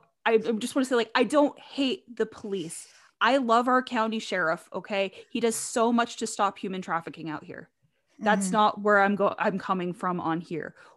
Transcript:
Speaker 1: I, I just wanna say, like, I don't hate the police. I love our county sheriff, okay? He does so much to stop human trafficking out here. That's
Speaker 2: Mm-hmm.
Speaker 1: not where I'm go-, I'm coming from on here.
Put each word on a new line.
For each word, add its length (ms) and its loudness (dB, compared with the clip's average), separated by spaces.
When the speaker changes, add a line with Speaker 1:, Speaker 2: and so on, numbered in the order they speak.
Speaker 1:
I, 80 4
I 60 6
just 220 -4
wanna 100 2
say, 100 0
like, 200 0
I 80 4
don't 360 4
hate 560 -6
the 100 0
police. 640 -10
I 160 4
love 300 2
our 160 2
county 360 -2
sheriff, 540 -2
okay? 400 -4
He 100 -6
does 160 2
so 380 0
much 240 0
to 100 -4
stop 320 -2
human 220 -6
trafficking 480 -8
out 140 -10
here. 260 -18
That's 240 2
Speaker 2:
Mm-hmm. 60 0
Speaker 1:
not 280 4
where 200 6
I'm 140 4
go-, 240 0
I'm 200 -2
coming 340 -4
from 260 -4
on 220 -2
here. 340 -8